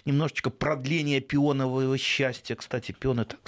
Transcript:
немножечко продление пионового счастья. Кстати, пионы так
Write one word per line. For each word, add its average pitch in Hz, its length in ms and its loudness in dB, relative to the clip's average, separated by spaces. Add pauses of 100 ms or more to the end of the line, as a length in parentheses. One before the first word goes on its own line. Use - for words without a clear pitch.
немножечко 143 440 0
продление 143 720 0
пионового 135 800 2
счастья. - 560 -2
Кстати, - 380 -6
пионы 120 320 0
так - 220 -14